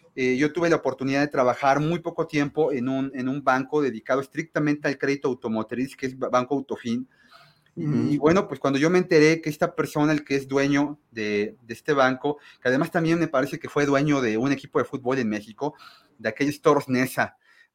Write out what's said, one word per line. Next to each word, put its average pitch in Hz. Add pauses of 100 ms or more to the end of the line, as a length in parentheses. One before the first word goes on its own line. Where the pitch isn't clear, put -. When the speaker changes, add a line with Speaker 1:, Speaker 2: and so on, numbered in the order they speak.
(180)
Speaker 1:
Eh, 127
yo 151
tuve 170
la 160
oportunidad 135
de 147
trabajar 139
muy 160
poco 165
tiempo 147
en 127
un, 135
en 127
un 135
banco 135
dedicado 127
estrictamente 151
al 135
crédito -
automotriz, 120
que -
es 131
Ba-, 131
Banco 127
Autofin. 123 (680)
Y, 165
Speaker 2:
Ujú. 147 (160)
Speaker 1:
y 147
bueno, 170
pues, -
cuando 135
yo 156
me 180
enteré 160
que -
esta 170
persona, 151
el 147
que 139
es 131
dueño 143 (140)
de, 104
de 113
este -
banco, 135 (240)
que 127
además 143
también 165
me 160
parece 139
que -
fue 147
dueño 143
de 110
un 135
equipo 139
de 120
fútbol 131
en 113
México, 107 (420)
de 110
aquellos 143
Toros 143
Neza, 127 (400)